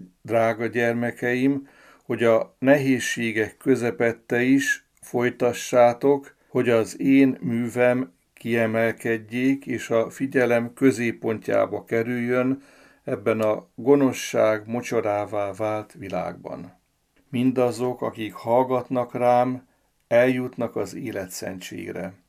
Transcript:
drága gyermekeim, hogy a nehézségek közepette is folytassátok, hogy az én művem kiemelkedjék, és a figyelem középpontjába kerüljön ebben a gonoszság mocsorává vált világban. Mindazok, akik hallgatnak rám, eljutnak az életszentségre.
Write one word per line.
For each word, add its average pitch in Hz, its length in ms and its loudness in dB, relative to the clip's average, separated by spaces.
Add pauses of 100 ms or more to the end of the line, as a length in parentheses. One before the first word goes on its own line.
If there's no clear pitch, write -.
(220)
drága 113 440 0
gyermekeim, 120 1000 -2 (340)
hogy 117 200 -4
a 113 360 2
nehézségek 123 960 0
közepette 120 880 0
is 139 460 2 (120)
folytassátok, 123 1300 0 (140)
hogy 120 200 0
az 113 320 2
én 135 400 6
művem 123 720 0 (220)
kiemelkedjék, 113 1300 -2
és 123 240 -8
a 113 200 0
figyelem 120 600 0
középpontjába 110 1120 0
kerüljön 123 800 -2 (420)
ebben 110 360 -2
a 107 340 -2
gonoszság 117 920 0
mocsorává 104 840 -4
vált 107 460 -6
világban. 90 840 -10 (480)
Mindazok, 123 720 -2
akik 110 300 -8
hallgatnak 123 840 -2
rám, 123 540 0 (400)
eljutnak 123 680 0
az 101 180 -6
életszentségre. 95 1200 -10 (140)